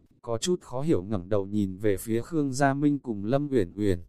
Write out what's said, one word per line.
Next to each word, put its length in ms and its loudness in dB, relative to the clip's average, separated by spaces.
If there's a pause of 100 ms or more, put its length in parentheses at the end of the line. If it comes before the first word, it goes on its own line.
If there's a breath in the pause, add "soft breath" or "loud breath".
(220)
có 160 -4
chút 240 -2
khó 200 -6
hiểu 220 2
ngẩng 260 -4
đầu 160 2
nhìn 320 -2
về 200 2
phía 240 -2
Khương 320 -2
Gia 200 4
Minh 260 2
cùng 260 -6
Lâm 260 2
Uyển 240 2
Uyển, 340 2